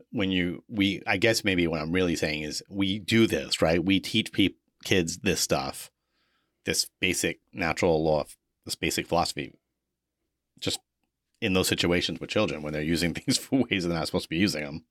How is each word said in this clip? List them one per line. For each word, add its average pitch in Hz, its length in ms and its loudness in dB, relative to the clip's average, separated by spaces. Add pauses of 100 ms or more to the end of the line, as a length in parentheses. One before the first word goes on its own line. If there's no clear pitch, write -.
(120)
when 95 200 0
you, 90 360 0
we, 98 400 2
I 110 100 0
guess 110 280 2
maybe 92 220 2
what 80 140 -2
I'm 80 120 -4
really 90 240 2
saying 76 240 -4
is 73 280 -8
we 98 300 -2
do 110 280 4
this, 71 340 -2
right? 85 220 4
We 95 180 4
teach - 320 -2
peop-, 98 240 2 (260)
kids 87 360 2
this 87 200 0
stuff, - 500 -4 (760)
this - 240 -2 (100)
basic 87 400 0 (140)
natural 80 500 0
law, 78 220 0 (400)
this - 100 -8
basic 82 320 -4
philosophy, 78 460 -2 (1040)
just - 200 -6 (600)
in 101 140 0
those 92 160 2
situations 87 500 0
with - 100 -10
children 78 320 0
when 76 120 -6
they're 76 80 -4
using 82 320 0
<laughs> - 20 -10
things - 220 -2
for - 340 0
ways 95 160 0
they're 85 100 0
not 76 100 -2
supposed - 180 -2
to - 40 -12
be 80 80 -4
using 80 260 0
'em. 73 280 -10